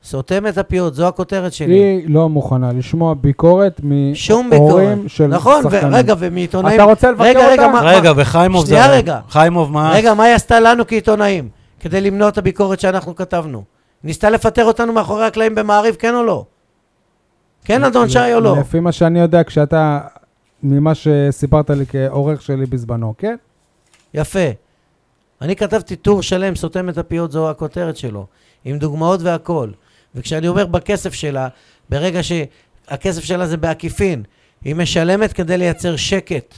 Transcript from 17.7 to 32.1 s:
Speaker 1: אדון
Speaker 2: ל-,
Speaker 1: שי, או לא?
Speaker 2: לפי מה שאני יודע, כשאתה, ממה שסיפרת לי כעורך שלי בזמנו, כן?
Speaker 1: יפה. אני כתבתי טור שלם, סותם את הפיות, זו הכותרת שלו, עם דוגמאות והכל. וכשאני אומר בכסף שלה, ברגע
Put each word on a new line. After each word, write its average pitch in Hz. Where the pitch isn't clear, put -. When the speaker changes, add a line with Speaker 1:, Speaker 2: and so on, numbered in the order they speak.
Speaker 1:
אדון 240
Speaker 2:
ל-, 127
Speaker 1:
שי, 240
או 233
לא? 202
Speaker 2:
לפי 151
מה 170
שאני 170
יודע, 170
כשאתה, 151
ממה 143
שסיפרת 143
לי 139
כעורך 139
שלי 135
בזמנו, 117
כן? 220
Speaker 1:
יפה. 151
אני 180
כתבתי 202
טור 202
שלם, 185
סותם 180
את 170
הפיות, 165
זו 160
הכותרת 160
שלו, 104
עם 139
דוגמאות 160
והכל. 165
וכשאני 156
אומר 185
בכסף 180
שלה, 135
ברגע 170